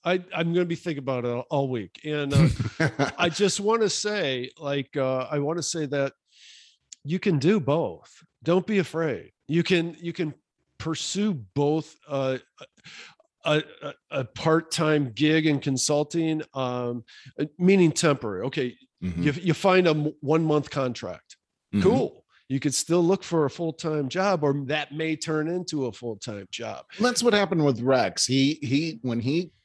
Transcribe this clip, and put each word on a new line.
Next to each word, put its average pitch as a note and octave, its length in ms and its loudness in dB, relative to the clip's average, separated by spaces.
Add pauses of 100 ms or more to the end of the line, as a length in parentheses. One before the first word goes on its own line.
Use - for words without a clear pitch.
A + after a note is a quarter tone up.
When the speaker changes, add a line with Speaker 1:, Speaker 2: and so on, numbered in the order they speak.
Speaker 1:
I, F#3 180 0 (120)
I'm E3+ 180 0
gonna F3+ 140 2
be E3 80 -4
thinking D#3 300 -6
about B2+ 200 -2
it A#2+ 60 -2
all, A#2+ 180 -4
all C#3 200 0
week. A2+ 360 -6
And, D3 300 -4
uh, D3 140 8 (640)
Speaker 2:
<laughs> - 40 -16
Speaker 1:
I F3 120 2
just G3 320 0
wanna G#3+ 280 2
say, C#3+ 720 -4
like, C#3+ 380 -4
uh, C3 340 0
I D3+ 80 -2
wanna D#3 240 -2
say D#3 240 -4
that C#3 260 -2 (920)
you D#3+ 160 -2
can E3+ 180 2
do F3+ 220 4
both. C3+ 500 -2 (320)
Don't F3+ 240 2
be G#3 140 2
afraid. D#3 500 -4 (160)
You E3 160 2
can, E3+ 380 0
you E3+ 120 -8
can D#3 220 -6 (440)
pursue F#3 560 -2 (200)
both, D3+ 400 0 (140)
uh, C3 300 -2 (1040)
a, D#3 180 2 (200)
a, D3 120 -10 (160)
a C#3+ 140 -4
part-time D#3 920 2
gig D#3 320 4
in C#3+ 140 2
consulting, D3+ 800 0 (120)
um, B2 500 -4 (340)
uh, D3+ 60 0 (140)
meaning F3+ 340 6
temporary. A#2 540 0
Okay, C3 300 -4 (260)
Speaker 2:
Mm-hmm. B2 200 -4
Speaker 1:
you, D3 100 2
you E3+ 220 -2
find F#3 340 4
a - 20 6
m-, D3+ 300 0
one-month D3+ 500 2
contract. A#2+ 680 -6 (380)
Speaker 2:
Mm-hmm. G2+ 140 2
Speaker 1:
Cool. A#3+ 340 2 (300)
You C3+ 80 -2
could C#3 140 -2
still F3 280 2
look F#3 220 2
for D#3+ 220 0
a B2+ 40 -2
full-time D#3 600 -4
job, F3+ 340 0
or C#3+ 80 2 (140)
that D3 260 -4
may D#3+ 240 -4
turn D#3 320 -2
into E3 380 -4
a A2+ 60 -4
full-time G#2+ 580 -10
job. A2+ 340 -10 (160)
Speaker 2:
That's A#3+ 220 0
what A#3 100 4
happened F#3 320 2
with B2+ 160 2
Rex. A#2+ 460 2
He, C3+ 340 2
he, D3 400 -2
when A#2 200 -4
he D#3 320 -2 (120)